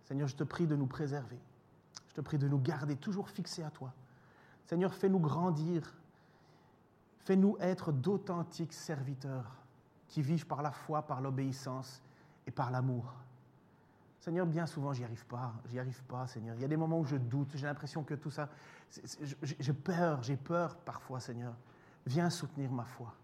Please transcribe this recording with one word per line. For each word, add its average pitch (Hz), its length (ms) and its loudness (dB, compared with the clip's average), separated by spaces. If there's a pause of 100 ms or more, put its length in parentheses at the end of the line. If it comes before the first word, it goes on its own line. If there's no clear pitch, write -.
Seigneur, 139 240 0
je 127 80 -4
te 156 80 0
prie 170 220 0
de 151 100 4
nous 139 100 4
préserver. 131 520 -4 (680)
Je - 60 -20
te 156 60 -4
prie 147 180 2
de 139 80 4
nous 139 140 6
garder 147 340 2
toujours 196 340 -2
fixés - 360 -6
à 151 60 -6
toi. 131 220 -10 (760)
Seigneur, 180 280 4
fais-nous 190 240 6
grandir. 160 760 4 (1300)
Fais-nous 190 400 6
être 180 320 2
d'authentiques 170 800 0
serviteurs 131 840 -6 (500)
qui - 160 0
vivent 139 240 2
par 143 160 -2
la 147 80 2
foi, 151 320 -2
par 131 180 -4
l'obéissance 131 800 -2 (460)
et - 60 -8
par 127 180 0
l'amour. 127 420 0 (1080)
Seigneur, 175 260 0
bien 165 180 2
souvent, 143 300 -2
j'y 123 100 -2
arrive 117 220 -8
pas. 123 260 -4 (140)
J'y 120 120 -4
arrive 127 260 -4
pas, 127 240 -6
Seigneur. 113 260 -6
Il 117 80 -4
y - 20 -2
a 139 40 0
des 156 100 2
moments 160 220 2
où 160 40 2
je 139 120 0
doute. 135 400 0
J'ai 139 100 -4
l'impression 147 380 -4
que 151 100 -4
tout 143 160 -6
ça, 147 180 -4 (400)
c'est, - 180 -16
c'est, 147 200 -10
je, 139 160 -6
j'ai, 139 160 -2
j'ai 139 160 2
peur, 170 480 2
j'ai 131 140 0
peur 170 400 0
parfois, - 440 -8
Seigneur. 120 340 -8 (520)
Viens 165 240 4
soutenir 139 400 -4
ma 123 140 -2
foi. 117 280 -12 (120)